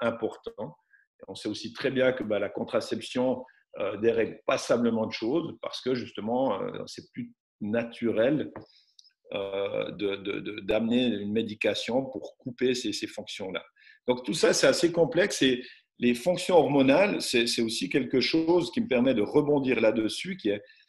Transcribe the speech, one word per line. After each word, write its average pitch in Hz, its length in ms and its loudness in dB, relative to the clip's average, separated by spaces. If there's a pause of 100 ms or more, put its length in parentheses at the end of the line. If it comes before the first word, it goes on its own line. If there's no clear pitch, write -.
importants. 113 760 -6 (440)
Et - 80 -20
on 95 60 -14
sait - 140 -8
aussi 107 260 -8
très - 160 -4
bien 127 220 2
que, 127 120 -6
bah, 107 140 -2
la 98 100 -2
contraception, 120 960 -4 (340)
euh, 104 200 -4
dérègle 113 480 0
passablement 117 600 2
de 110 60 -8
choses 147 500 -4
parce - 180 -10
que 127 140 -2
justement, 113 640 -4
euh, 98 260 -8
c'est - 260 -16
plus 120 200 -10 (280)
naturel, 117 920 0 (800)
euh, 98 600 -4
de, 98 240 -2
de, 98 240 -6
de, 104 200 -8
d'amener 113 460 2
une 101 260 -2
médication 113 720 -2
pour - 340 -10
couper 127 360 -2
ces, 117 180 -4
ces 104 140 -6
fonctions-là. 95 580 -10 (440)
Donc 123 160 -2
tout - 100 -2
ça, 156 180 4
c'est - 140 4
assez 151 240 4
complexe 170 520 2
et 127 200 2 (380)
les 120 140 4
fonctions 180 420 0
hormonales, 143 640 6
c'est, 117 240 2
c'est 117 160 0
aussi 113 260 -2
quelque 131 300 0
chose 160 540 2
qui - 80 0
me 107 80 -2
permet 127 260 4
de 104 80 2
rebondir 135 580 2
là-dessus, 113 560 2
qui - 120 -4
est 104 140 0 (260)